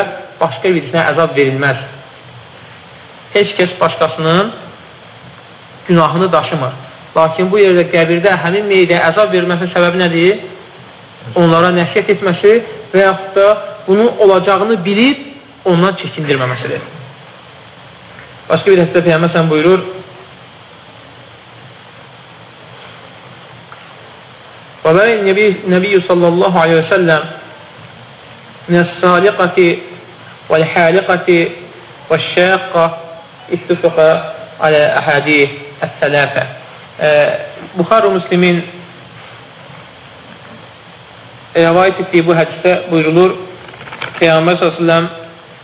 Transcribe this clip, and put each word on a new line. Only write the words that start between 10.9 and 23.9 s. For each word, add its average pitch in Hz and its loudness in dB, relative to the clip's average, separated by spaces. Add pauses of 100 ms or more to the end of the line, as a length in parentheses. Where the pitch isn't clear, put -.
Onlara 170 4
nəsiyyət 175 0
etməsi 196 2 (400)
və 190 4
yaxud 190 0
da 196 4 (380)
bunun 214 2
olacağını 190 2
bilib 214 0 (480)
ondan 180 2
çəkindirməməsidir. 139 -6 (1500)
Başqa - -2
bir 190 4
hədisdə 170 0
Peyğəmbər 165 2
səhəm 165 0
buyurur, 170 2 (4000)